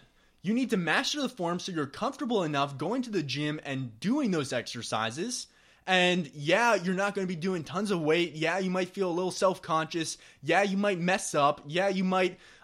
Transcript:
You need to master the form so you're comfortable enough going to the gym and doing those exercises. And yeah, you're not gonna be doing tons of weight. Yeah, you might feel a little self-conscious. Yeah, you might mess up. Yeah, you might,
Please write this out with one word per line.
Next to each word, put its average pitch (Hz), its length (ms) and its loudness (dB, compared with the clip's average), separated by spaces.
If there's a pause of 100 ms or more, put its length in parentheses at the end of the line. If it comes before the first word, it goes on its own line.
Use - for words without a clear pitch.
(440)
You 190 100 0
need 247 160 0
to 220 80 2
master 196 440 0
the 247 80 -2
form 175 300 -2
so 190 120 -10
you're 151 160 -2
comfortable 233 560 -2
enough 143 340 -2
going 202 260 -2
to 247 80 -12
the 190 120 0
gym 147 420 -4
and 131 340 -8
doing 247 320 0
those 143 220 0
exercises. 120 920 -4 (380)
And 180 480 4
yeah, 190 420 4
you're 185 200 0
not 196 200 0
gonna 190 120 -2
be 180 80 -4
doing 175 280 -2
tons 185 280 -4
of 175 100 0
weight. 156 340 2
Yeah, 160 240 0
you 190 100 0
might 185 200 0
feel 190 200 -2
a - 20 -2
little 180 200 -2
self-conscious. 165 880 0 (260)
Yeah, 165 200 4
you 190 140 0
might 202 220 2
mess 185 360 0
up. 147 320 4
Yeah, 175 220 0
you 190 140 0
might, 185 340 2 (260)